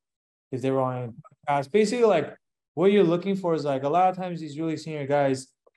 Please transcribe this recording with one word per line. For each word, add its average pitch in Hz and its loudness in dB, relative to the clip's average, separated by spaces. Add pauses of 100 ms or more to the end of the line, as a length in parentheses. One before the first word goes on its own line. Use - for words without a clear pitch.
(520)
if 127 -6
they 131 -2
were 135 0
on 127 -4
any 117 -10 (360)
podcast. 143 -2
Basically, 220 2
like, 180 2 (400)
what 185 4
you're 202 6
looking 175 0
for 175 -2
is, 147 -4
like, 135 -2
a 139 0
lot 180 4
of 185 -4
times 180 -8
these 151 -12
really 160 -4
senior 151 -8
guys, 135 0 (300)